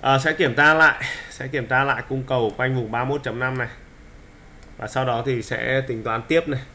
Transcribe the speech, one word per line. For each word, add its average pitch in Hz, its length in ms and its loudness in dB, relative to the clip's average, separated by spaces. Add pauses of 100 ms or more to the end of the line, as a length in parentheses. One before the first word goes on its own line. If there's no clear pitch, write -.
Ờ, 135 180 4
sẽ 143 140 0
kiểm 135 220 2
tra 147 200 6
lại, 160 300 6 (260)
sẽ - 160 -10
kiểm 135 200 -4
tra 131 180 2
lại 123 240 0
cung 135 140 -4
cầu 120 340 0
quanh 127 200 0
vùng 113 140 -4
ba 120 140 -2
mươi 131 60 -4
mốt 143 120 -2
chấm 120 160 -6
năm 131 200 -2
này. 120 100 -4 (1080)
Và 107 80 -8
sau 131 180 -2
đó 123 220 0
thì 123 160 -2
sẽ 120 380 -2
tính 123 220 -6
toán 113 260 -4
tiếp 165 200 2
này. 135 120 -4 (140)